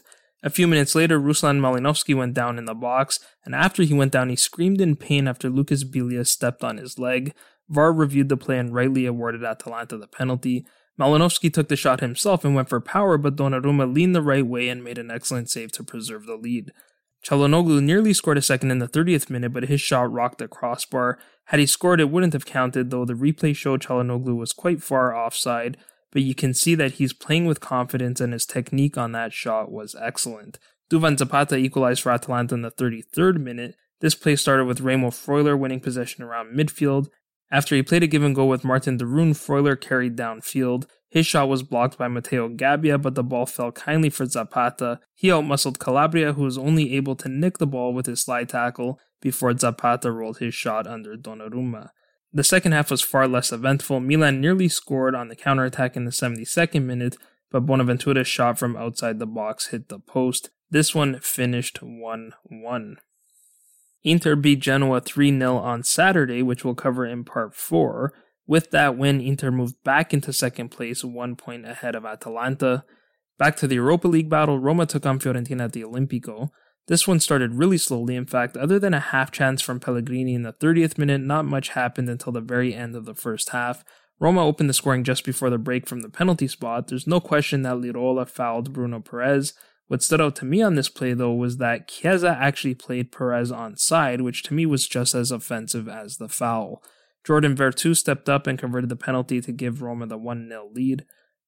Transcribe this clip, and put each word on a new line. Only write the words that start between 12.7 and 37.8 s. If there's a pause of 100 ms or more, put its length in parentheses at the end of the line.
power,
but
Donnarumma
leaned
the
right
way
and
made
an
excellent
save
to
preserve
the
lead. (540)
Calhanoglu
nearly
scored
a
second
in
the
thirtieth
minute,
but
his
shot
rocked
the
crossbar. (280)
Had
he
scored,
it
wouldn't
have
counted,
though
the
replay
showed
Calhanoglu
was
quite
far
offside, (380)
but
you
can
see
that
he's
playing
with
confidence
and
his
technique
on
that
shot
was
excellent. (300)
Duvan
Zapata
equalized
for
Atalanta
in
the
thirty-third
minute. (240)
This
play
started
with
Remo
Freuler
winning
possession
around
midfield. (420)
After
he